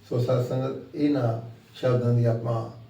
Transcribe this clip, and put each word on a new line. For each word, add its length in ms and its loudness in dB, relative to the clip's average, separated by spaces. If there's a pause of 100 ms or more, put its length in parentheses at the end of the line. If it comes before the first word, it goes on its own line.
ਸੋ 100 -2
ਸਤ 300 0
ਸੰਗਤ, 460 -6
ਇਹਨਾਂ 460 0 (340)
ਸ਼ਬਦਾਂ 380 2
ਦੀ 120 4
ਆਪਾਂ 440 0 (200)